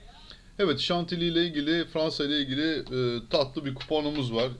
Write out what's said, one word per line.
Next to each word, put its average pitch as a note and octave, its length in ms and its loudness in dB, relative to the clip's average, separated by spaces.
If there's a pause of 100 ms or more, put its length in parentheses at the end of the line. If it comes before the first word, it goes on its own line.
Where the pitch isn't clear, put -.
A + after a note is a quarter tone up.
(580)
Evet, D#3+ 220 2
Chantilly E3+ 480 0
ile E3+ 180 4
ilgili, D#3 380 0
Fransa D#3 400 0
ile D3 160 2
ilgili, C#3 380 0
e, A#2+ 520 -2
tatlı D3 340 0
bir C3 100 -2
kuponumuz D3 600 0
var. A#2+ 140 2 (120)